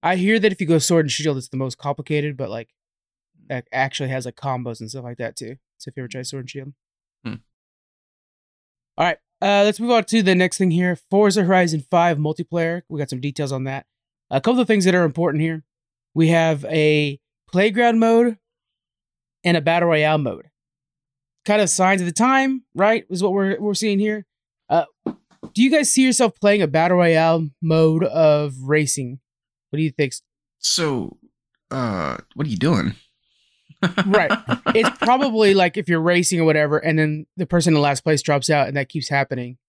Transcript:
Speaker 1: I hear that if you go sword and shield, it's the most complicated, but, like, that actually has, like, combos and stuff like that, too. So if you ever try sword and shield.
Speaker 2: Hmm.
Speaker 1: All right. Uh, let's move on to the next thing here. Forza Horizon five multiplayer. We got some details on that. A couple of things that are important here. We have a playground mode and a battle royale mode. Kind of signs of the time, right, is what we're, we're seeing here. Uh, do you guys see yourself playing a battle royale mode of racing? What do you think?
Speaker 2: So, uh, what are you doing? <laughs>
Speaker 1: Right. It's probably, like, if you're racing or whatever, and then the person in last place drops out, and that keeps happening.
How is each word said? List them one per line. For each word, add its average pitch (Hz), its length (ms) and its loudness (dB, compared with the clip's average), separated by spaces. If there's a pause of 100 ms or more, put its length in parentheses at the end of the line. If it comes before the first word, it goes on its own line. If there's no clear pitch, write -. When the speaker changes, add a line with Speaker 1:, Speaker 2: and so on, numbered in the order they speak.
Speaker 1:
I 180 140 -2
hear 202 220 2
that 202 140 2
if 185 100 -10
you 170 40 -4
go 160 120 4
sword 165 260 2
and 139 80 -4
shield, 147 240 -4
it's 127 140 -10
the 131 80 -8
most 131 180 -6
complicated, 147 600 -6
but, 127 100 -8
like, 110 220 -12 (800)
that 127 200 -8
actually 131 380 -4
has, 131 160 -6
like, 123 120 -12
combos 123 440 -8
and 110 80 -14
stuff 123 160 -16
like 120 140 -16
that, 117 180 -8
too. 120 200 -14 (200)
So - 140 -18
if - 80 -18
you 135 40 -10
ever 123 60 -12
try 131 140 -12
sword 131 220 -12
and 123 60 -18
shield. 139 220 -14 (540)
Speaker 2:
Hmm. 104 80 -10 (1600)
Speaker 1:
All 160 100 0
right. 170 120 -2 (240)
Uh, 202 220 2
let's 208 160 0
move 240 100 -4
on 226 140 2
to 226 180 0
the 185 120 4
next 180 240 0
thing 185 120 2
here. 180 260 0 (140)
Forza 202 340 4
Horizon 170 460 2
five 170 280 2
multiplayer. 165 680 -4
We 160 100 -10
got 143 120 -6
some 127 100 -8
details 139 320 -6
on 131 120 -6
that. 135 200 -10 (460)
A - 100 0
couple 247 200 0
of 247 60 2
things 208 180 2
that 185 100 2
are 180 100 4
important 156 380 -2
here. 160 220 -4 (500)
We 160 140 4
have 160 380 2
a 151 540 0 (280)
playground 226 520 2
mode 226 360 4 (1080)
and 175 120 2
a 165 40 2
battle 170 280 2
royale 156 300 2
mode. 120 280 -6 (1000)
Kind 208 160 2
of 190 80 0
signs 190 320 2
of 175 40 -4
the 175 60 -4
time, 262 520 0 (100)
right, 214 340 2
is 180 140 -6
what 190 100 0
we're, 196 280 -2
we're 208 140 -4
seeing 202 240 -2
here. 214 280 -4 (420)
Uh, 165 160 0 (220)
do - 560 -6
you 262 80 4
guys 294 200 2
see 262 140 2
yourself 254 340 2
playing 208 240 2
a 165 40 0
battle 165 320 2
royale 165 500 2 (140)
mode 160 420 2
of 151 580 2
racing? 135 580 -2 (500)
What 147 80 -6
do 156 60 0
you 156 60 -2
think? 139 240 -4 (440)
Speaker 2:
So, 139 580 -4 (540)
uh, 95 480 -4 (160)
what 151 120 -4
are 147 40 -6
you 101 80 -4
doing? 110 400 0
<laughs> - 60 -20 (1000)
Speaker 1:
Right. 190 260 2 (440)
It's 233 240 2
probably, 233 560 2
like, 185 240 2
if 180 100 -6
you're 170 140 0
racing 175 360 0
or 165 60 2
whatever, 151 320 2
and 156 220 0
then 156 260 -2 (140)
the 180 80 -4
person 170 280 2
in 147 60 4
last 143 220 0
place 156 180 0
drops 143 300 0
out, 143 180 2
and 135 80 -6
that 135 140 -4
keeps 143 180 -8
happening. 127 480 -4 (120)